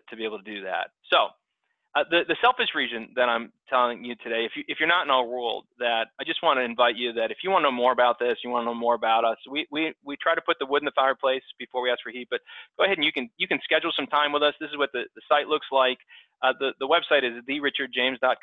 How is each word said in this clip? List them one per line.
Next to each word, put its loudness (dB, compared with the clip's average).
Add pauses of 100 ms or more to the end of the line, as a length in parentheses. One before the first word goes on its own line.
to -14
be -8
able -6
to -20
do -12
that. -4 (200)
So, 2 (640)
uh, 2
the, 4
the -2
selfish 2
reason -4
that 4
I'm -2 (160)
telling 0
you -10
today, -2
if -6
you, -10
if -8
you're 0
not 2
in 0
our 4
world, -6 (140)
that 0 (120)
I -10
just -4
wanna 4
invite 2
you -4
that 0
if -12
you -2
wanna 4
know 4
more 2
about 4
this, 0
you -6
wanna -2
know -2
more 0
about 2
us, 0 (120)
we, -6
we, -2 (100)
we -10
try 0
to -4
put -2
the -6
wood 2
in -4
the -4
fireplace 2 (160)
before -8
we 0
ask 0
for -12
heat, -12
but -2 (380)
go 2
ahead 2
and 2
you 2
can, -6
you -2
can 0
schedule 0
some -2
time 0
with 0
us. 2
This -10
is -10
what 0
the, -4 (100)
the -20
site 2
looks -2
like. 4 (440)
Uh, 4
the, -2
the -6
website 4
is -4
the -4
richard -2
james 0
dot 2